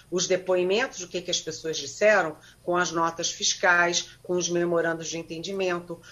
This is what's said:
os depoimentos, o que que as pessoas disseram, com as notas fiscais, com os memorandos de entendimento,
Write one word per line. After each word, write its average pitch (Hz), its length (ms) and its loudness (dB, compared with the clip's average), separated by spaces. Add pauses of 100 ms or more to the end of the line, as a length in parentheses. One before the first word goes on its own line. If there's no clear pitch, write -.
(100)
os 180 160 0
depoimentos, 185 760 0
o 175 60 -12
que 180 120 -6
que 175 100 -8
as 170 100 -2
pessoas 160 360 -6
disseram, 170 600 2 (260)
com 175 140 0
as 175 160 0
notas 165 380 0
fiscais, 175 800 2 (120)
com 180 140 -2
os 175 120 -2
memorandos 170 600 0
de 165 100 -8
entendimento, 175 840 -4 (100)